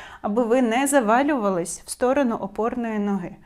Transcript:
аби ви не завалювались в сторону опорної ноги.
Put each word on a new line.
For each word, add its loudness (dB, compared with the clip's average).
аби 0
ви 4
не 2
завалювались 2
в -18
сторону 0
опорної -4
ноги. -4